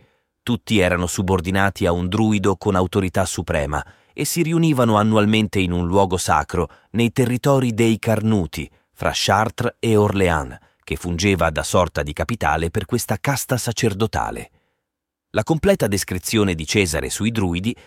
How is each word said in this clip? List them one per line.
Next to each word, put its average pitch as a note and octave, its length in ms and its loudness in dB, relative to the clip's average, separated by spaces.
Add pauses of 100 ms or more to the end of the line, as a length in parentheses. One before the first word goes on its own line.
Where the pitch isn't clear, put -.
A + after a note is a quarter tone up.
(420)
Tutti A2+ 360 0
erano F2+ 280 2
subordinati F#2+ 800 0
a F2 80 2
un F2 160 -2
druido G#2 480 2
con G2+ 180 -2
autorità F#2 500 0
suprema D2+ 600 -4 (300)
e D3 100 -4
si E3+ 180 -2
riunivano D3+ 540 2
annualmente G#2+ 640 2
in F2+ 140 0
un F2 140 0
luogo F#2 300 2
sacro E2 520 0 (240)
nei A#2 200 0
territori B2 640 0
dei A2+ 240 4
Carnuti, G#2 720 0 (220)
fra - 220 -2
Chartres A2 640 0
e A2+ 180 2
Orléans, F#2 640 2 (260)
che D#2 120 -6
fungeva F2 540 0
da D2 120 -6
sorta E2+ 400 0
di D2 100 -6
capitale E2 580 -2
per G2 140 -4
questa A#2 340 -4
casta C3+ 380 -2
sacerdotale. F#2+ 920 -4 (800)
La G#2+ 140 -2
completa E3 420 0
descrizione G2 680 0
di D#2+ 120 -8
Cesare D#2+ 420 0
sui G#2 220 -4
druidi G2 440 -2 (120)